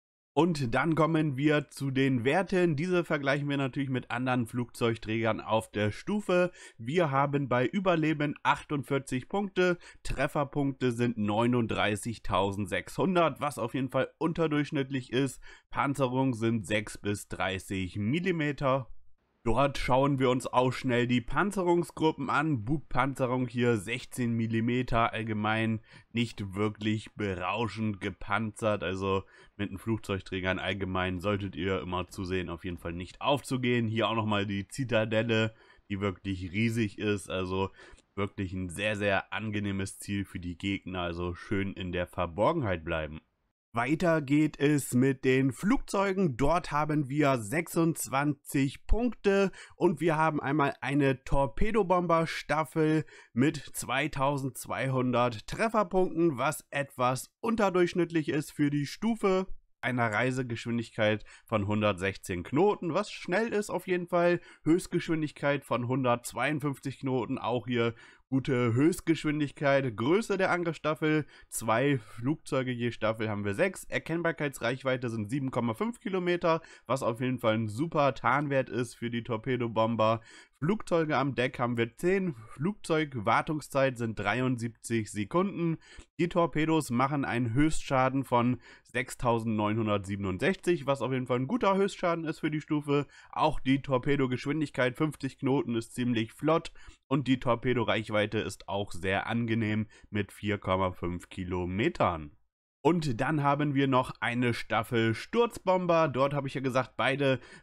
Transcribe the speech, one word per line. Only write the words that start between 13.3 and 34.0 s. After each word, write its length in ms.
was 180
auf 160
jeden 160
Fall 280
unterdurchschnittlich 960
ist. 280
Panzerung 640
sind 320
sechs 320
bis 300
dreißig 680
Millimeter. 920
Dort 300
schauen 420
wir 120
uns 160
auch 260
schnell 340
die 140
Panzerungsgruppen 1080
an. 340
Bugpanzerung 800
hier 300
sechzehn 560
Millimeter, 800
allgemein 680
nicht 420
wirklich 600
berauschend 880
gepanzert. 800
Also 420
mit 100
den 80
Flugzeugträgern 800
allgemein 640
solltet 360
ihr 260
immer 260
zusehen, 400
auf 160
jeden 140
Fall 160
nicht 260
aufzugehen. 640
Hier 220